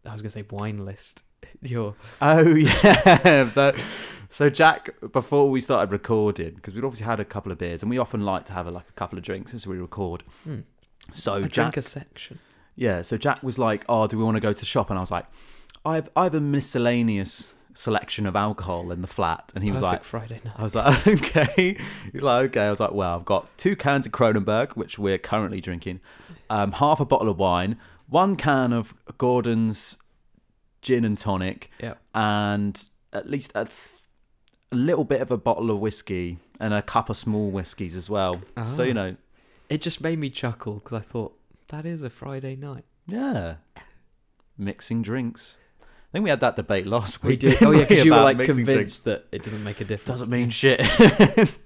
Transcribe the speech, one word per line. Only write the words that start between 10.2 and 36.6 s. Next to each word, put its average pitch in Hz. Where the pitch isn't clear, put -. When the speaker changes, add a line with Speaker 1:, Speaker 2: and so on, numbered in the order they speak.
Speaker 1:
Hmm. 143
Speaker 2:
So -
Speaker 1:
A 101
Speaker 2:
Jack -
Speaker 1:
drinker 127
section. -
Speaker 2:
Yeah, 98
so 113
Jack 139
was 127
like, 110
"Oh, 110
do 110
we 113
wanna 110
go 107
to -
the -
shop?" 117
And 98
I 92
was 90
like, 90
I 160
have, 151
I 175
have 175
a 160
miscellaneous 120
selection -
of 95
alcohol 92
in 87
the 90
flat, -
and 92
he 104
was 131
Speaker 1:
Perfect 92
Speaker 2:
like, -
Speaker 1:
Friday 113
night. 110
Speaker 2:
I 107
was 107
like, 123
<laughs> -
"Okay." 185
He -
was -
like, 131
"Okay." 117
I 104
was 104
like, 107
"Well, 92
I've 87
got 95
two 196
cans 139
of 107
Kronenberg, 107
which -
we're 98
currently 104
drinking, 90
um, 101
half 151
a 143
bottle 110
of 95
wine, 92
one 180
can 131
of 117
Gordon's 113
gin 120
and 104
tonic, 95
Speaker 1:
Yep. 113
Speaker 2:
and 104
at -
least 143
a 107
th-, -
a 127
little 147
bit 131
of 131
a 127
bottle 113
of 104
whiskey 90